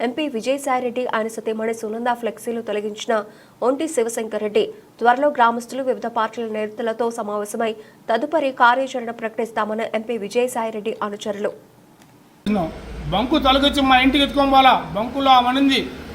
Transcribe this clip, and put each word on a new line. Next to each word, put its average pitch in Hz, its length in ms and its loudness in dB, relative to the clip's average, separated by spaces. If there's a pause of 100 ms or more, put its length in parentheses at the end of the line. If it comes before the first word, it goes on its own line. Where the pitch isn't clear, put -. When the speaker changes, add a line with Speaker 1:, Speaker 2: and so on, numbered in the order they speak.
Speaker 1:
ఎంపీ 247 260 -2
విజయసాయిరెడ్డి, 254 880 -2
ఆయన 220 120 -2
సతీమణి 220 460 -4
సునంద 226 400 -6
ఫ్లెక్సీలు 233 480 -6
తొలగించిన 208 600 -4 (400)
ఒంటి 277 240 0
శివశంకర్ 226 540 -4
రెడ్డి, 214 280 0 (300)
త్వరలో 247 300 4
గ్రామస్తులు, 240 540 0
వివిధ 233 240 -2
పార్టీల 226 380 -4
నేతలతో 220 680 -4
సమావేశమై 214 640 -4 (340)
తదుపరి 277 420 0
కార్యాచరణ 254 600 2
ప్రకటిస్తామని 226 720 -4 (120)
ఎంపీ 226 220 -4
విజయసాయిరెడ్డి 220 840 -4
అనుచరులు. 208 480 -4 (1600)
Speaker 2:
బంకు 247 300 2
తొలగించి 277 420 4
మా 262 180 6
ఇంటికి 269 240 4
ఎత్తుకొని 269 280 2
పోలా. 233 440 6
బంకులో 262 360 0
ఆమె 247 280 6
ఉంది, 269 300 2 (260)